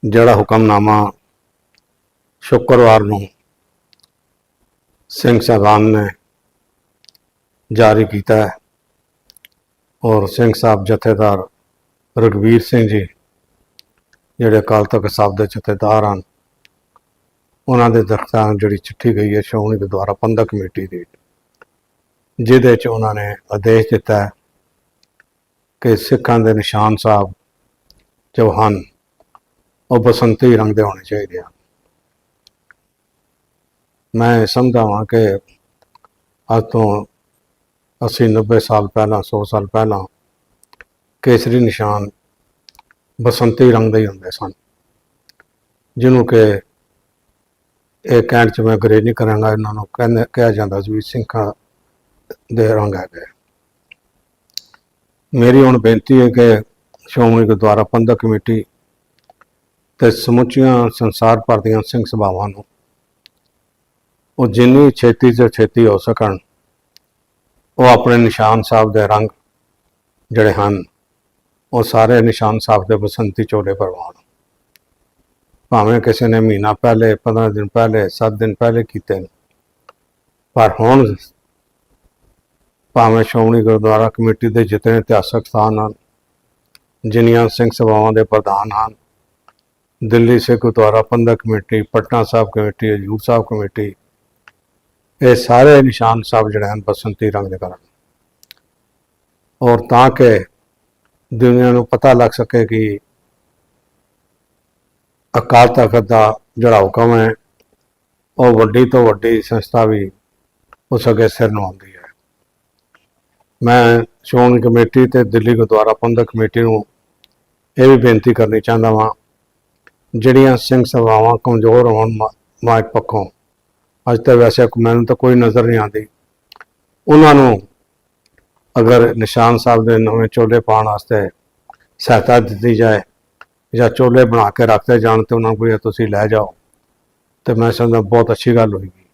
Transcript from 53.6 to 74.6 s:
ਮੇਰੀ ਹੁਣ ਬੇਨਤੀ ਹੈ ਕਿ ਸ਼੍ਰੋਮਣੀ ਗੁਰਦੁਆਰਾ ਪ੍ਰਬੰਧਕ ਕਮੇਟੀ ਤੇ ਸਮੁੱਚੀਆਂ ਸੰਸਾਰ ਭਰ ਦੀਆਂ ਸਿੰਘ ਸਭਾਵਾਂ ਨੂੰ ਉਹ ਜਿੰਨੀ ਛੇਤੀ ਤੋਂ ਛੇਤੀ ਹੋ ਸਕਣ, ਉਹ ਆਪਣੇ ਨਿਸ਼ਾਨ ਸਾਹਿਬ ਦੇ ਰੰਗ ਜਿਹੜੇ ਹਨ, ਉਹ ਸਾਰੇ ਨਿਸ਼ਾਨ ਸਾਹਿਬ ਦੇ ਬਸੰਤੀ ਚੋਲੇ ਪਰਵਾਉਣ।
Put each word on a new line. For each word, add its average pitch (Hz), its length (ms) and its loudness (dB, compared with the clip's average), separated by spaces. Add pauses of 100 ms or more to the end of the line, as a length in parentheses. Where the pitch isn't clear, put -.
ਮੇਰੀ 123 280 4
ਹੁਣ 127 200 4
ਬੇਨਤੀ 113 400 2
ਹੈ 123 80 4
ਕਿ 117 340 2 (420)
ਸ਼੍ਰੋਮਣੀ 113 400 2
ਗੁਰਦੁਆਰਾ 104 380 0
ਪ੍ਰਬੰਧਕ 117 380 -2
ਕਮੇਟੀ 110 420 -4 (1400)
ਤੇ 120 120 4
ਸਮੁੱਚੀਆਂ 123 600 0 (220)
ਸੰਸਾਰ 113 520 0
ਭਰ 110 140 0
ਦੀਆਂ 110 240 -2
ਸਿੰਘ 120 220 -6
ਸਭਾਵਾਂ 101 420 -6
ਨੂੰ 101 140 -18 (1700)
ਉਹ 127 100 0
ਜਿੰਨੀ 123 440 4
ਛੇਤੀ 120 440 2
ਤੋਂ 120 140 2
ਛੇਤੀ 113 380 0
ਹੋ 104 120 2
ਸਕਣ, 107 380 -4 (1400)
ਉਹ 131 80 2
ਆਪਣੇ 120 320 4
ਨਿਸ਼ਾਨ 113 460 2
ਸਾਹਿਬ 110 300 0
ਦੇ 104 140 0
ਰੰਗ 107 220 -2 (1000)
ਜਿਹੜੇ 107 220 2
ਹਨ, 101 300 -4 (920)
ਉਹ 120 120 0
ਸਾਰੇ 117 360 2
ਨਿਸ਼ਾਨ 110 380 -2
ਸਾਹਿਬ 104 280 -2
ਦੇ 107 100 0
ਬਸੰਤੀ 104 460 -6
ਚੋਲੇ 101 300 -6
ਪਰਵਾਉਣ। 95 400 -10 (1600)